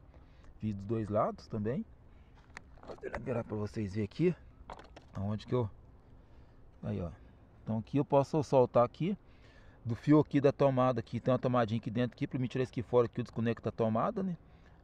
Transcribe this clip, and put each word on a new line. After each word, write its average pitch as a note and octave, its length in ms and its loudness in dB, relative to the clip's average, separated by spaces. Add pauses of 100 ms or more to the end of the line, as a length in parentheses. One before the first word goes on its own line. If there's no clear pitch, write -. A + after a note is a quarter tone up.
(600)
Fiz G#2+ 160 -4
dos G2 80 -10
dois A2 260 -4
lados C#3 380 -2
também. A#2 380 -4 (1000)
Vou - 100 -14 (260)
virar A#2+ 200 -4
pra - 120 -8
vocês G#2 380 -6
verem G#2+ 120 -2
aqui. E3 300 0 (800)
Aonde G#2 320 -6
que - 80 -8
eu, B2 160 0 (1120)
aí, G#2 180 -6
ó. E2+ 120 -8 (500)
Então A2 160 -4
aqui A2 200 -4
eu C#3+ 60 4
posso C#3 400 2
soltar B2 400 4
aqui. D#3+ 320 -2 (720)
Do A2+ 80 -2
fio D3 260 4
aqui C#3+ 220 2
da C#3 100 6
tomada B2+ 500 2
aqui, - 180 -6
tem B2+ 120 0
uma B2+ 60 4
tomadinha A#2+ 400 2
aqui A2+ 140 -6
dentro A#2+ 240 -2
aqui, C#3+ 100 -6
pra C3+ 140 -4
me B2 80 0
tirar B2+ 160 -2
isso - 80 -6
aqui C3 100 -6
fora B2 260 4
que - 120 -8
eu B2 40 0
desconecto A2+ 460 -4
a - 20 -4
tomada, A#2 520 0
né? F3+ 120 -4 (480)